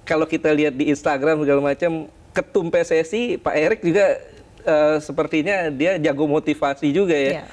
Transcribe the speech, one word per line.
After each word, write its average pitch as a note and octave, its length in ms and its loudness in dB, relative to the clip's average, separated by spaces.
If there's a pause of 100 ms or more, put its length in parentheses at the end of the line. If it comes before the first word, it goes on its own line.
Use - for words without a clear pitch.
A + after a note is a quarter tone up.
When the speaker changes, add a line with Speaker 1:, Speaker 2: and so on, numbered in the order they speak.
Speaker 1:
kalau D#3+ 160 0
kita D#3+ 240 -2
lihat D3 240 2
di D3 160 -2
Instagram D3+ 560 0
segala C#3 160 2
macam, D#3+ 480 -2 (240)
Ketum F3+ 400 -2
P E3+ 80 2
S E3 160 -4
S D#3+ 160 -2
I, A#3 240 -2
Pak - 160 -4
Erik D#3+ 320 0
juga, F3 320 2 (480)
eh, D3+ 320 4
sepertinya D#3 720 -2
dia D#3 320 0
jago D3 240 0
motivasi D3 640 0
juga F3 240 2
ya. C#3+ 300 0
Speaker 2:
Iya, - 100 -20